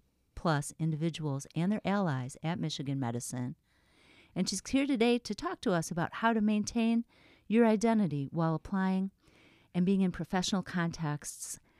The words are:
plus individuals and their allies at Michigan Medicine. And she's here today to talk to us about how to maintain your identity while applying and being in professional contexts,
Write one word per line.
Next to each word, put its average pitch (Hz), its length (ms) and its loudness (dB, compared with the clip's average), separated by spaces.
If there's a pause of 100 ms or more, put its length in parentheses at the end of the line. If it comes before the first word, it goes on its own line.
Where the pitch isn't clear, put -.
(360)
plus 147 420 0
individuals 156 760 -2
and 175 160 0
their 214 120 -4
allies 156 600 -2
at 170 160 -2
Michigan 143 400 -4
Medicine. 123 560 -4 (800)
And 190 120 0
she's 196 200 -4
here 269 160 2
today 240 340 4
to - 140 -6
talk 339 280 -6
to 208 120 0
us 170 200 0
about 165 220 -2
how 226 180 2
to 220 80 2
maintain 226 640 2 (420)
your 226 180 6
identity 208 680 2
while 160 240 2
applying 190 560 -2 (600)
and 180 140 2
being 196 140 4
in 185 100 2
professional 180 500 -2
contexts, 165 1000 -4 (200)